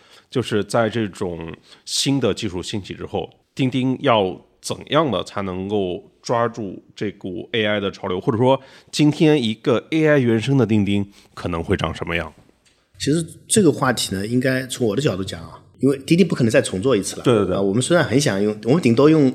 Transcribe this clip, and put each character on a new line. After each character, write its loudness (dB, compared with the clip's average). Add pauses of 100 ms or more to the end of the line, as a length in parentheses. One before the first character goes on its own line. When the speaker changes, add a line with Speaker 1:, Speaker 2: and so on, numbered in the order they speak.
(300)
Speaker 1:
就 -2
是 -2
在 0
这 -2
种 -10 (300)
新 -2
的 0
技 -6
术 -8
兴 -8
起 -14
之 -14
后， -8 (240)
钉 -2
钉 -2
要 2 (240)
怎 -8 (140)
样 2
的 -2
才 -8
能 -6
够 -2 (200)
抓 0
住 -12 (120)
这 -6
股 -10
A 0
I 0
的 -2
潮 -10
流？ -2
或 -2
者 0
说 4 (320)
今 4
天 4
一 0
个 0
A 2
I 4
原 2
生 0
的 4
钉 2
钉 -2 (240)
可 -8
能 -4
会 0
长 -2
什 -12
么 -4
样？ -6 (640)
Speaker 2:
其 -2
实 -2 (240)
这 4
个 6
话 2
题 -6
呢， -4
应 0
该 -2
从 -4
我 -2
的 -2
角 0
度 -6
讲 -10
啊， -18 (160)
因 2
为 2
钉 2
钉 6
不 -6
可 0
能 4
再 4
重 -2
做 2
一 0
次 -8
了。 -8
Speaker 1:
对， 4
对， 4
对。 0
Speaker 2:
啊， 0
我 2
们 2
虽 2
然 4
很 2
想 0
用， 0
我 2
们 2
顶 4
多 6
用 4